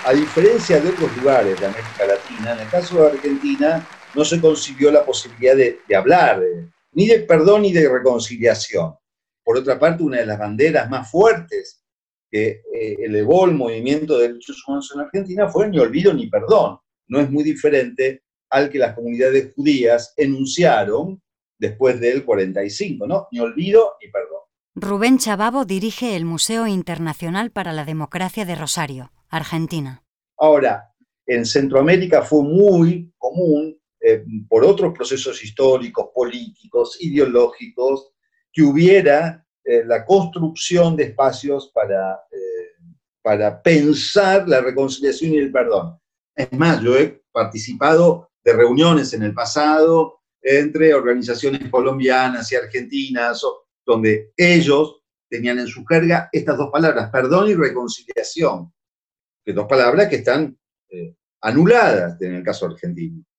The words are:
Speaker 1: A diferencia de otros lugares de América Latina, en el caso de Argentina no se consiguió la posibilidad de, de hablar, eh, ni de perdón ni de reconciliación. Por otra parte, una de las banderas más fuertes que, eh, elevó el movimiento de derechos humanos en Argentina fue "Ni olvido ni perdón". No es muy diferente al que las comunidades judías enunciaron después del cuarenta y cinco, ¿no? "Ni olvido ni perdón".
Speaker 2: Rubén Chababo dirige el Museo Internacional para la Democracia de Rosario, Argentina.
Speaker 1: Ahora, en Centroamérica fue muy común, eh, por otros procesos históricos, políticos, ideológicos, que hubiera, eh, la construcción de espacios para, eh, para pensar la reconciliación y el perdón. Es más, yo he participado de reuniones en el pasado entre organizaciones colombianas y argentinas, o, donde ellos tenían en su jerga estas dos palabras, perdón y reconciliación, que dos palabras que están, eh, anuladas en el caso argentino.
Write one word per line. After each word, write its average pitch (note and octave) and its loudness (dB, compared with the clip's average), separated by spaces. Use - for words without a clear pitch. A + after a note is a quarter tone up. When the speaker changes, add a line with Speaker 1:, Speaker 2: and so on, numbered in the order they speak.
Speaker 1:
A C3 2
diferencia E3 2
de D#3+ 0
otros D#3 -4
lugares A#2+ 2
de G2 -4
América G#2 -6
Latina, A2 -4
en A2+ -8
el G#2+ -12
caso F3 -2
de D#3 6
Argentina C#3+ -2
no D3 0
se E3 -2
consiguió D3 2
la D3 6
posibilidad B2 2
de, B2+ 2
de G2+ 2
hablar, A#2 4
eh, F2 -4
ni F3+ 2
de A3+ 6
perdón F3 4
ni G3 2
de E3 4
reconciliación. A#2 0
Por A#2 0
otra C3 -2
parte, E3 2
una C3+ -2
de A#2 0
las G#2 -6
banderas A#2 0
más B2+ -8
fuertes F3+ 0
que, G#2+ -4
eh, G#2+ -8
elevó A2+ 2
el F3 2
movimiento C3 -2
de A#2+ 2
derechos A#2+ -16
humanos C#3 -8
en C#3+ -10
Argentina F#3 -4
fue F#3+ -2
"Ni F3+ -2
olvido C#3 2
ni A#2 -6
perdón". A2+ 0
No B2+ -2
es C#3+ -2
muy D3 -2
diferente C3+ -2
al C#3 0
que C#3+ -6
las A2+ -2
comunidades B2+ -2
judías B2+ 0
enunciaron C#3 0
después A2+ 0
del B2 -2
cuarenta G2 -2
y G2+ -8
cinco, D3 -8
¿no? F#3+ -4
"Ni A#3+ -10
olvido A3 2
ni G#3 -20
perdón". - -10
Speaker 2:
Rubén G3+ 0
Chababo A3+ -4
dirige G3+ -6
el E3 -6
Museo A3 -4
Internacional F3 -6
para F#3 -8
la D#3 -8
Democracia F3 -8
de F3 -8
Rosario, C#3+ -8
Argentina. D#3+ -8
Speaker 1:
Ahora, C#3+ 2
en A#2+ -2
Centroamérica D3 2
fue D3+ 2
muy F3 2
común, D#3+ -2
eh, A2 2
por A2+ 4
otros F#3 2
procesos C3 -8
históricos, B2+ 0
políticos, A3+ -4
ideológicos, C3 0
que D#3+ 4
hubiera, E3 4
eh, A#2 2
la A#2 -2
construcción E3+ 0
de D3 0
espacios C3+ -4
para, F#2+ -4
eh, F#2 -12
para G#2 -2
pensar F3 2
la C3 2
reconciliación C3+ -2
y D3+ 2
el C#3 -2
perdón. A2 -2
Es C3 -8
más, C#3 2
yo B2 2
he C#3+ 0
participado D#3 0
de A#2 4
reuniones C3+ 4
en A2 -4
el G2+ -4
pasado D#3 2
entre D3+ 4
organizaciones B2 -2
colombianas B2+ 0
y - -2
argentinas, A#2+ -6
o, - -8
donde A2 0
ellos D#3 2
tenían B2 -6
en B2 -8
su - -16
jerga E3+ 0
estas C#3+ -2
dos C#3+ -4
palabras, C#3 0
perdón D3 2
y G3+ 2
reconciliación, A#2+ -4
que G#2 -8
dos G#2 -4
palabras C3+ 2
que C#3 -4
están, C#3 -2
eh, F2 -16
anuladas A#2+ 2
en F2+ -8
el F2+ -10
caso F#2 -6
argentino. E2 -12